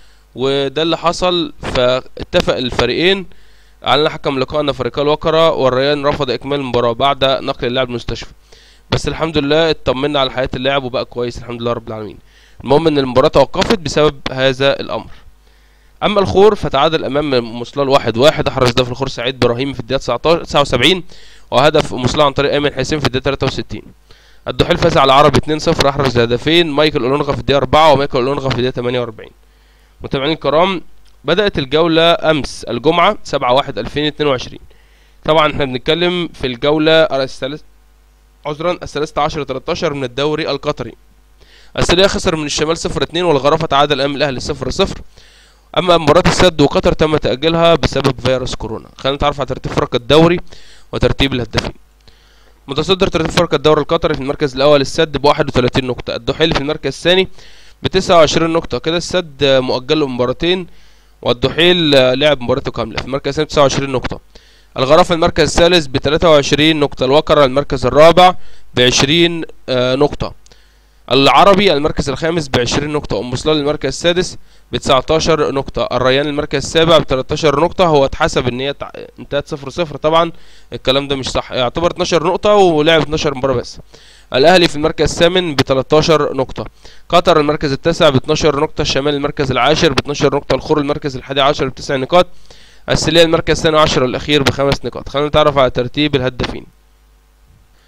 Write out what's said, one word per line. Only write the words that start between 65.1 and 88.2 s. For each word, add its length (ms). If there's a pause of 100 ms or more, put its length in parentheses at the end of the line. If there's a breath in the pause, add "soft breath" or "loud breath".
المركز 340
الثالث 380
بتلاتة 440
وعشرين 500
نقطة، 240
الوقرة 400
المركز 420
الرابع 480 (400 soft breath)
بعشرين، 720 (240)
آه، 260
نقطة، 500 (640 soft breath)
العربي 640
المركز 360
الخامس 400
بعشرين 420
نقطة، 300
أم 160
صلال 200
المركز 320
السادس 500 (340 soft breath)
بتسعتاشر 800
نقطة، 400
الريان 340
المركز 380
السابع 340
بتلاتاشر 640
نقطة. 240
هو 200
اتحسب 440
إن 120
هي 120
تع-، 180 (280)
انتهت 300
صفر 220
صفر، 260
طبعًا 360 (400 soft breath)
الكلام 360
ده 80
مش 140
صح، 220
يعتبر 380
اتناشر 360
نقطة 280
ولعب 460
اتناشر 340
مباراة 200
بس. 240 (560 soft breath)
الأهلي 340
في 80
المركز 340
الثامن 440
بتلاتاشر 840
نقطة، 300 (420 soft breath)
قطر 320
المركز 320
التاسع 360
باتناشر 520